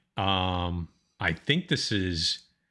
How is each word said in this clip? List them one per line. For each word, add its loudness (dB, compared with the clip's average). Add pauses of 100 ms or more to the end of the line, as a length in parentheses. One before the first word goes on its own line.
(160)
um, 0 (320)
I 0
think -2
this 0
is, -2 (320)